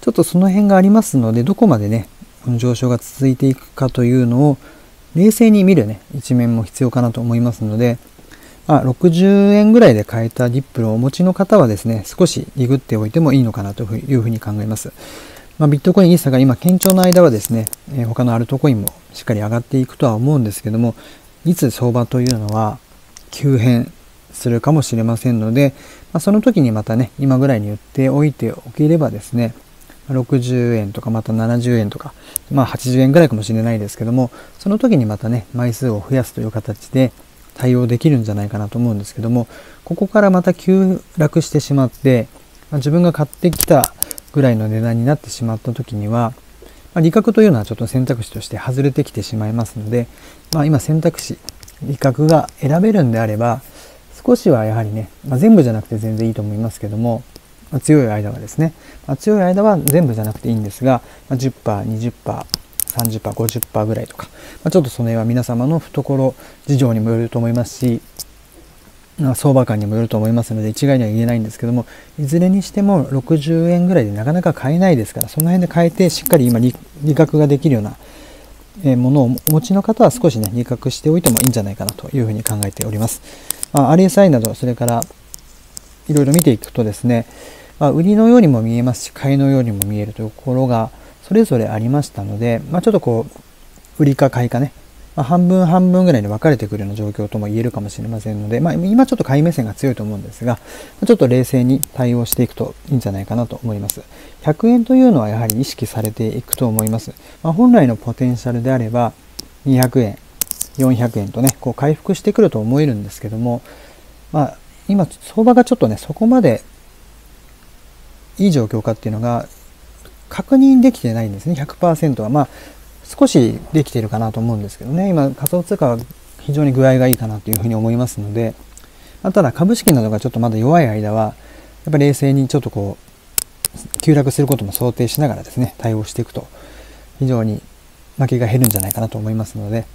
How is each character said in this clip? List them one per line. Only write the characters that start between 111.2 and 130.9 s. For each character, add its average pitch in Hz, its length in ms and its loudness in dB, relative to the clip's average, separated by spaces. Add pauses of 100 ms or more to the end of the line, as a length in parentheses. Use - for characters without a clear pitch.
と 113 120 -4
ね、 135 180 2
こ 123 100 -6
う 117 40 -6
回 147 200 0
復 - 200 -4
し - 60 -12
て 208 120 -2
く 220 100 2
る 185 80 4
と 113 100 -6
思 120 200 0
え 151 60 2
る 131 80 0
ん 104 80 -6
で 101 80 -12
す - 100 -20
け 110 80 -10
ど 110 100 -8
も、 120 240 -4 (680)
ま 156 100 0
あ、 - 160 -4 (300)
今、 196 180 2
相 - 360 -6
場 233 120 6
が 240 100 6
ち - 80 -2
ょ - 20 2
っ - 40 -10
と 131 100 2
ね、 107 80 -2
そ - 180 -10
こ 220 120 0
ま 247 140 4
で 135 220 2 (1800)
い 196 100 4
い - 20 4
状 131 160 2
況 110 160 -4
か 113 100 -2
っ 110 40 -4
て - 120 -8
い 107 40 -4
う - 20 -4
の 107 60 -6
が 117 280 -4 (800)
確 - 280 0
認 269 240 8
で 254 120 6
き - 80 -8
て 120 120 -2
な 113 100 -4
い 110 60 -4
ん 101 40 -8
で 98 80 -12
す - 60 -8
ね、 170 80 -2
百 143 220 -10
パ 170 160 2
ー 156 40 0
セ 160 120 0
ン 135 60 0
ト 113 80 -8
は。 107 60 -6
ま 143 140 2
あ、 127 60 -2 (560)
少 - 220 2
し 117 320 2 (140)
で 156 120 2
き - 60 -14
て 120 100 -4
る 107 80 -4
か 113 100 -4
な 110 140 -2
と 113 80 -6
思 117 140 -2
う - 20 -4
ん 104 60 -4
で 101 60 -8
す - 100 -18
け - 60 -14
ど 120 80 -8
ね、 185 160 -2
今、 147 220 0
仮 139 180 -8
想 180 140 -2
通 196 140 -4
貨 151 120 0
は 117 100 -2 (420)
非 - 120 -8
常 147 120 0
に 143 80 2
具 131 140 2
合 131 120 4
が 127 100 2
い 131 40 2
い - 40 -2
か 117 100 -10
な 107 140 -8
と 104 100 -8
い 110 40 0
う - 40 0
ふ 98 60 -4
う 117 40 -2
に 113 60 -2
思 110 160 -2
い 117 60 -2
ま 123 100 -2
す - 140 -10
の 104 140 -8
で、 113 200 -4 (680)
ま 185 80 -4
あ、 - 20 -6
た 202 100 2
だ 123 100 0
株 190 220 0
式 214 180 0
な 131 100 4
ど 110 80 0
が 107 100 -2
ち - 60 -6
ょ - 20 -2
っ 120 40 -6
と 117 80 -4
ま 117 100 0
だ 110 80 -2
弱 143 240 4
い 127 60 2
間 107 240 -4